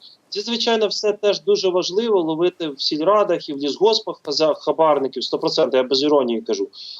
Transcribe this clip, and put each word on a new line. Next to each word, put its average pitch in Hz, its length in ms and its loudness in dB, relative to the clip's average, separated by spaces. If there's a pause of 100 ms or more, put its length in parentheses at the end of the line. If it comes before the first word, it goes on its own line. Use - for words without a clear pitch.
(300)
Це, 202 120 -6
звичайно, 226 460 0
все 202 260 -2
теж 202 280 0
дуже 190 280 2
важливо, 185 520 0
ловити 160 460 -2
в 139 140 -10
сільрадах 170 680 0
і 147 40 -8
в 139 40 -6
лісгоспах 165 640 0
хаза-, 151 300 0
хабарників, 143 680 0
сто - 160 -4
процентів, 151 380 0
я 131 60 4
без 131 200 0
іронії 127 380 2
кажу. 101 260 -4 (320)